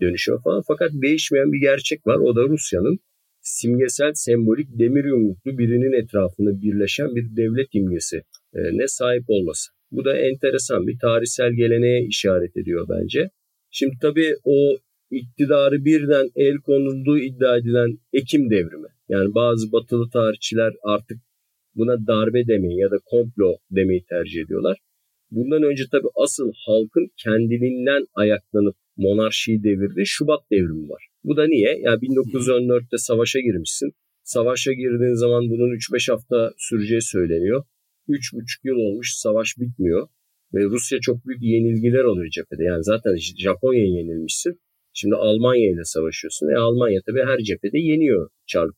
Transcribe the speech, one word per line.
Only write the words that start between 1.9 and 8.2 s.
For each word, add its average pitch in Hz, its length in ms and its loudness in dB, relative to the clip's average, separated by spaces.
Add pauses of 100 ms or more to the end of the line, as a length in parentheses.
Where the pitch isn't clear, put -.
var. 113 100 4
O 123 200 2
da 117 120 4
Rusya'nın 147 500 0 (420)
simgesel, 127 720 -2
sembolik, 120 640 0
demir 131 260 2
yumruklu 123 540 0
birinin 120 440 2
etrafında 101 600 0
birleşen 104 540 -2
bir 113 200 -4
devlet 117 380 0
imgesi, 90 420 -2 (380)